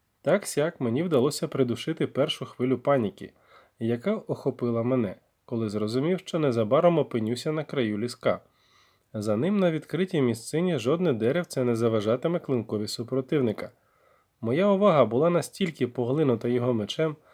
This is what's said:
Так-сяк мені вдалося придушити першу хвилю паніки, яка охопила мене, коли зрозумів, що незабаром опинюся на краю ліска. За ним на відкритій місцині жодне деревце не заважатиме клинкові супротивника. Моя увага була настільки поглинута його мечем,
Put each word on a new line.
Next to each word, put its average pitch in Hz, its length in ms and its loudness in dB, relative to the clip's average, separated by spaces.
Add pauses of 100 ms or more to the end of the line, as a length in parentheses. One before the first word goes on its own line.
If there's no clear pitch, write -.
(220)
Так-сяк 165 580 -2
мені 123 220 -2
вдалося 151 460 0
придушити 135 580 -2
першу 135 400 -2
хвилю 127 320 -2
паніки, 123 540 0 (460)
яка 117 360 -2
охопила 123 680 -4
мене, 120 340 0 (280)
коли 113 240 -4
зрозумів, 120 500 -2
що - 200 -6
незабаром 147 600 4
опинюся 123 540 -2
на 156 120 -4
краю 113 340 -2
ліска. 107 420 -2 (720)
За 104 220 0
ним 190 220 0
на 180 120 4
відкритій 160 520 -2
місцині 147 560 0
жодне 156 340 0
деревце 131 520 0
не 120 120 2
заважатиме 117 600 0
клинкові 113 500 -4
супротивника. 127 840 -2 (720)
Моя 139 260 2
увага 190 380 6
була 127 260 2
настільки 170 560 -2
поглинута 123 640 0
його 123 260 0
мечем, 151 420 -2 (180)